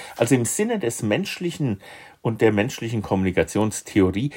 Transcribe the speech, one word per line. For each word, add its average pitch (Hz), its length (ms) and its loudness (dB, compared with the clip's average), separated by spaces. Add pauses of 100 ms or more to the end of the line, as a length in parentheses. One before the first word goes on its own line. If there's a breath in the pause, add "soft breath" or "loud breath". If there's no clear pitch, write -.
(160 loud breath)
also 120 200 2
im 120 100 4
Sinne 226 320 0
des 117 240 -4
menschlichen 131 800 -2 (400 loud breath)
und 113 180 -2
der 113 120 6
menschlichen 113 500 0
Kommunikationstheorie 98 1400 0